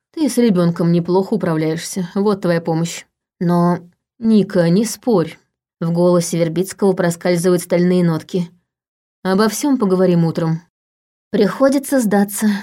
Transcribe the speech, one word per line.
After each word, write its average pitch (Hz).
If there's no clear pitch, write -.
Ты 311
с 247
ребёнком 175
неплохо 180
управляешься, 170
вот 202
твоя 170
помощь. 165
Но, 175
Ника, 202
не 208
спорь». 196
В 170
голосе 175
Вербицкого 180
проскальзывают 175
стальные 180
нотки. 170
«Обо 190
всём 269
поговорим 185
утром». 160
Приходится 269
сдаться, 202